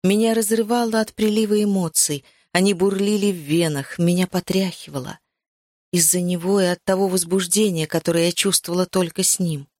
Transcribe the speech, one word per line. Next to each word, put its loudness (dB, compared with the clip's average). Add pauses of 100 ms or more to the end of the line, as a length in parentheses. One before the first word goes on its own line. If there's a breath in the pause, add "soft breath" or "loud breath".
Меня 2
разрывало 0
от -4
прилива 2
эмоций, 0 (280 soft breath)
они 4
бурлили 2
в -4
венах, -2
меня 2
потряхивало. -6 (760)
Из-за 2
него 0
и 2
от -2
того 2
возбуждения, 0
которое 0
я 0
чувствовала -2
только -2
с 0
ним. -4 (120)